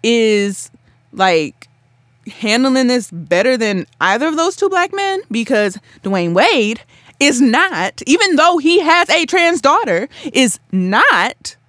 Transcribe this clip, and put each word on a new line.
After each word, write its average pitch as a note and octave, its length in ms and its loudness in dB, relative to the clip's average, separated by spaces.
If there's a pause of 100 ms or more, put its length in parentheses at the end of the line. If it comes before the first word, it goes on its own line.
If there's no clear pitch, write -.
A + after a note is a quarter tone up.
is, G#3+ 680 0 (420)
like, F3 560 -2 (640)
handling B3+ 560 0
this B3 240 -2
better F3+ 460 0
than G#3 300 -2 (140)
either G#3+ 280 0
of D#4 80 -4
those E4 200 -2
two G4+ 120 -2
black F#4 240 -2
men, G4 280 -4 (100)
because G#3+ 480 -2 (260)
Dwayne F3+ 280 -2
Wade A3+ 480 0 (380)
is C#4 220 0
not, A3 640 0
even F#4+ 300 2
though E4+ 220 4
he E4+ 220 2
has E4+ 300 2
a D#4+ 160 0
trans E4+ 340 0
daughter, C4+ 480 0 (240)
is B3+ 280 0 (100)
not F#3+ 840 0 (120)